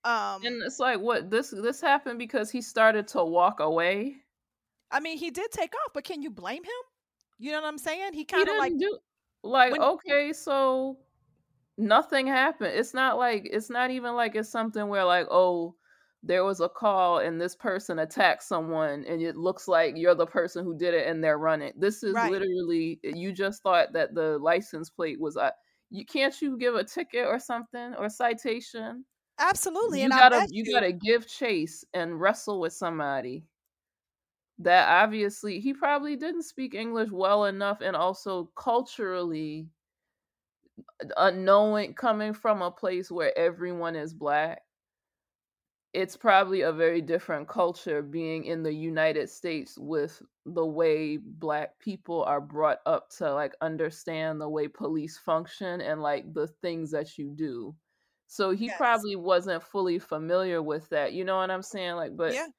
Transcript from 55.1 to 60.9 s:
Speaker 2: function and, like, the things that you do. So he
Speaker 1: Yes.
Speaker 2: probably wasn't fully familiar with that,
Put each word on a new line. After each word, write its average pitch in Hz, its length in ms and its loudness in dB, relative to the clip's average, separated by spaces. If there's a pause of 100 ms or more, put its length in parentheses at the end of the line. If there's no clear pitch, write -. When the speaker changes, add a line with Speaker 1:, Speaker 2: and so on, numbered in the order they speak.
Speaker 2:
function 180 640 -4
and, 156 200 -4
like, 147 320 -2
the 160 140 -2
things 165 440 -6
that 151 260 -6
you 143 140 -10
do. 147 440 -8 (520)
So 190 240 -2
he 220 180 -4
Speaker 1:
Yes. - 0 -
Speaker 2:
probably 208 460 0
wasn't 180 480 0
fully 185 360 -2
familiar 170 600 -2
with 151 280 -6
that, 147 240 -2